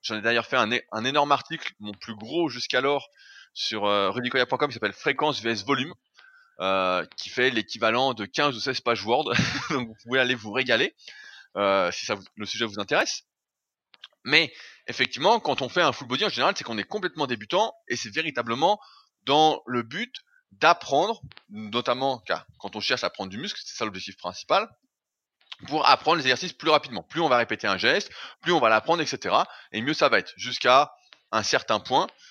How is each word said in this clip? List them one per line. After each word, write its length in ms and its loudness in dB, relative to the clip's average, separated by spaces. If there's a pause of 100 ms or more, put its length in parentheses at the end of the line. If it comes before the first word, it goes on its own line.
J'en 120 -6
ai 60 -6
d'ailleurs 240 2
fait 100 -2
un 140 4
é-, 220 0
un 120 -4
énorme 280 2
article, 480 -2
mon 140 -10
plus 220 -12
gros 320 -2
jusqu'alors, 640 0 (460)
sur, 300 -2
euh, 260 4
rudicoya 340 0
point 140 -2
com, 100 2
qui 60 -10
s'appelle 180 -2
Fréquence 480 0
V 80 -2
S 160 -4
Volume, 260 0 (680)
euh, 440 2 (140)
qui 120 -10
fait 200 2
l'équivalent 640 0
de 120 -8
quinze 300 0
ou 40 -10
seize 220 -4
pages 220 0
Word. 300 0
<laughs> 380 0
Donc 160 -2
vous 160 -16
pouvez 160 0
aller 160 2
vous 160 -8
régaler, 440 2 (640)
euh, 340 4
si 140 -8
ça 80 -4
vous, 100 -6 (120)
le 100 -10
sujet 200 -4
vous 140 -6
intéresse. 440 -2 (1000)
Mais 300 2 (320)
effectivement, 540 2
quand 240 -2
on 60 -4
fait 120 0
un 100 4
full 160 -8
body, 160 -2
en 60 0
général, 260 2
c'est 80 -8
qu'on 140 -6
est 60 -2
complètement 420 -4
débutant 480 0 (140)
et 80 -4
c'est 180 -8
véritablement 640 0 (440)
dans 420 4
le 160 -2
but 320 -8 (380)
d'apprendre, 680 2 (300)
notamment 680 -2
car 260 -6 (140)
quand 160 -12
on 40 -8
cherche 240 -2
à 60 -2
prendre 220 -8
du 80 -10
muscle, 260 -10
c'est 100 -14
ça 100 -4
l'objectif 320 -10
principal, 520 -2 (960)
pour 180 -2
apprendre 300 2
les 80 -2
exercices 300 -2
plus 160 -4
rapidement. 340 0
Plus 160 -8
on 80 2
va 100 4
répéter 300 -2
un 100 0
geste, 320 0 (320)
plus 120 0
on 80 2
va 80 6
l'apprendre, 320 4
et 40 -4
cetera. 400 0 (280)
Et 80 -4
mieux 120 -2
ça 140 4
va 120 4
être, 180 -6
jusqu'à 560 4 (400)
un 100 2
certain 380 0
point, 260 2 (240)